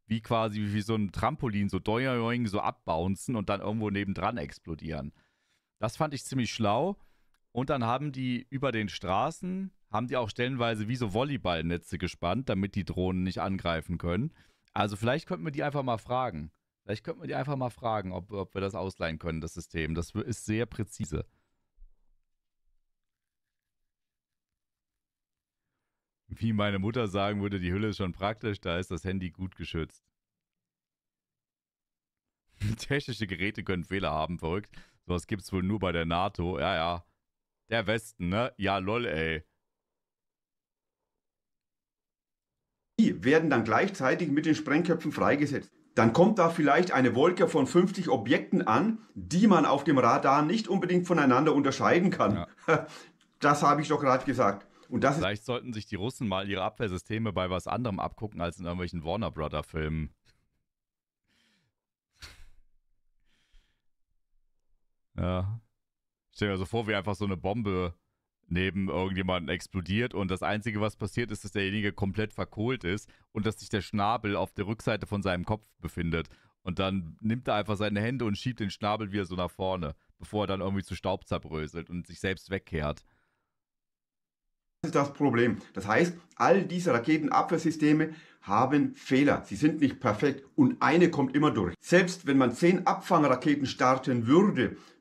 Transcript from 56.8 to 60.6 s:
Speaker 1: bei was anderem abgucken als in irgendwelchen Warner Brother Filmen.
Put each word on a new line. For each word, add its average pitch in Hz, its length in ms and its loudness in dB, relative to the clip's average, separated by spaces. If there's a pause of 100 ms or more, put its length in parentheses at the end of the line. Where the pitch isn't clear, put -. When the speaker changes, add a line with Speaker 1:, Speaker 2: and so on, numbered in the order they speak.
Speaker 1:
bei 92 200 -2
was 90 160 -4
anderem 113 340 -4
abgucken - 400 -8
als 85 180 -4
in 92 60 -12
irgendwelchen 87 400 -6
Warner 90 260 -2
Brother 76 320 -4
Filmen. 78 520 -4 (4000)